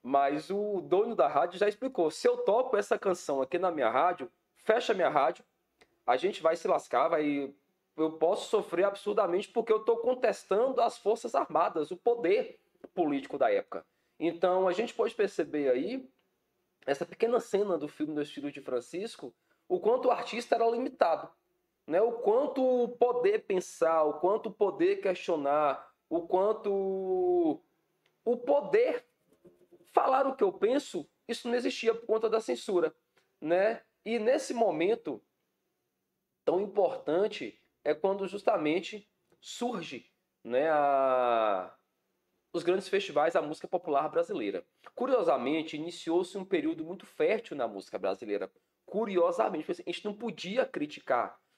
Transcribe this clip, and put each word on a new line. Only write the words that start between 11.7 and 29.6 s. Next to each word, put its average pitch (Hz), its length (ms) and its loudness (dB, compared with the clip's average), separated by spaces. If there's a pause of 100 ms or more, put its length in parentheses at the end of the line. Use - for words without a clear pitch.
o 180 40 -8
poder 233 640 0 (340)
político 147 440 -2
da 127 120 4
época." 98 360 -2 (340)
Então, 180 480 2
a 175 60 0
gente 220 200 -4
pode 226 220 -2
perceber 151 540 -2
aí, 185 360 -2 (800)
essa 143 200 -4
pequena 233 340 -2
cena 196 380 -2
do 147 100 -6
filme 156 260 -6
Dois 147 160 -4
Filhos 139 220 -8
de 139 80 -14
Francisco, 139 720 -8 (360)
o 180 100 0
quanto 247 300 2
o - 20 4
artista 233 440 -2
era 226 120 4
limitado, 233 640 0 (580)
né? 170 140 2
O 233 100 2
quanto 240 500 2
o 247 280 2
poder 233 560 2
pensar, 165 580 0
o 151 120 0
quanto 208 340 0
o - 40 -14
poder 196 440 0
questionar, 151 920 0 (200)
o 165 180 -4
quanto 190 1300 0 (640)
o 240 120 0
poder 285 680 2 (880)